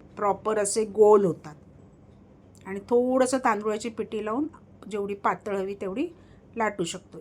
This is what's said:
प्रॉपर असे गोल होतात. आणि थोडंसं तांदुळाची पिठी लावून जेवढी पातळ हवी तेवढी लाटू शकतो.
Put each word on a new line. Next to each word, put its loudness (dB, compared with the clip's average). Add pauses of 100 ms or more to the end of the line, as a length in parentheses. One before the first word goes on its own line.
(160)
प्रॉपर 0
असे 0
गोल 8
होतात. -4 (1120)
आणि -8
थोडंसं 2
तांदुळाची -2
पिठी -8
लावून -4 (440)
जेवढी -6
पातळ -4
हवी -6
तेवढी -6 (480)
लाटू -4
शकतो. -12